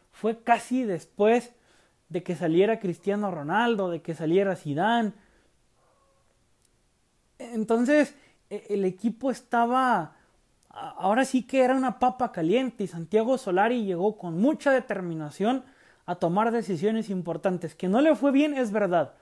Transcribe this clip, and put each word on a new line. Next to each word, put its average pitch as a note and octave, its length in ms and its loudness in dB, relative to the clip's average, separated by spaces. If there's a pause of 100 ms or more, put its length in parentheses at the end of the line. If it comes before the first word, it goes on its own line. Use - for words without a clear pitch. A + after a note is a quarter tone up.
(120)
fue A3+ 300 -6
casi B3 420 0
después G#3+ 720 0 (580)
de E3+ 120 -6
que F3 120 -4
saliera F3+ 440 2
Cristiano G3+ 520 -4
Ronaldo, F#3+ 580 -2
de E3+ 120 -6
que E3 120 -8
saliera E3+ 440 0
Zidane. G3+ 560 -2 (2250)
Entonces, A#3+ 760 2 (360)
e-, G#3 200 -10
el G3+ 140 -2
equipo G#3 480 -2
estaba, A#3 880 0 (520)
a-, D3 280 -14
ahora G#3+ 260 2
sí C4 240 0
que C4+ 140 2
era B3+ 120 4
una C4 260 -2
papa B3 340 0
caliente, G#3 500 0
y F#3 40 -4
Santiago G#3+ 500 -2
Solari A3 480 0
llegó F#3+ 320 -2
con E3+ 240 -4
mucha C#4+ 300 2
determinación F#3+ 920 -2 (420)
a F3 100 -6
tomar A3 360 0
decisiones G#3+ 580 -2
importantes. F3 680 -4
Que F#3 120 -6
no G#3+ 140 2
le D#4 120 6
fue C4+ 200 2
bien, D4 220 2
es A#3+ 180 -2
verdad, F3+ 480 0